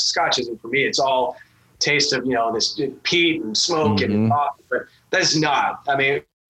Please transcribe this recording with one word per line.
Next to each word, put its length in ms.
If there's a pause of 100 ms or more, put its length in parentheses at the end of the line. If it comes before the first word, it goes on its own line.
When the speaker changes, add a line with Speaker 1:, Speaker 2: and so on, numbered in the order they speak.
Speaker 1:
Scotch 340
isn't 220
for 80
me. 160
It's 120
all 380 (440)
taste 340
of, 120
you 80
know, 200
this 260 (240)
peat 380
and 160
smoke 420
and 140
Speaker 2:
Mm-hmm. 160
Speaker 1:
coffee." 400
But 160 (240)
that's 260
not. 540
I 80
mean, 240 (280)